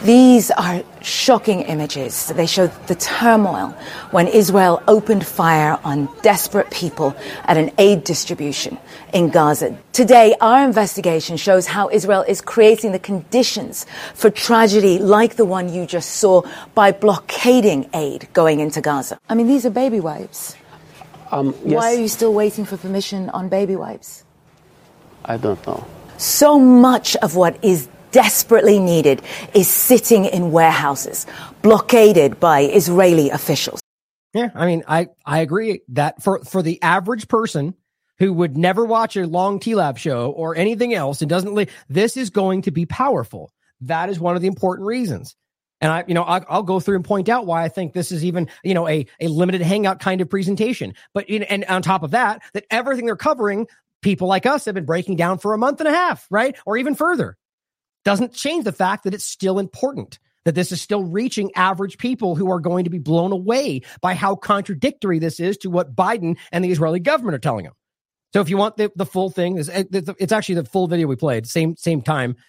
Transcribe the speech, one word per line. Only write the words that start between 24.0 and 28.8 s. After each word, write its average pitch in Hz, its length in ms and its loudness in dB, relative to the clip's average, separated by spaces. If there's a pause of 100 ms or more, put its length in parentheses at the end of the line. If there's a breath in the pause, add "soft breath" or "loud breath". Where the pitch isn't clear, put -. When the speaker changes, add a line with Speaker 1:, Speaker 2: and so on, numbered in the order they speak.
Speaker 2:
I 117 140 -6
don't 104 280 -4
know. - 180 -8 (340)
Speaker 1:
So 294 420 4
much 254 560 6
of 170 200 -2
what 175 280 2
is 185 260 0 (220)
desperately 214 680 4
needed 165 420 2 (320 loud breath)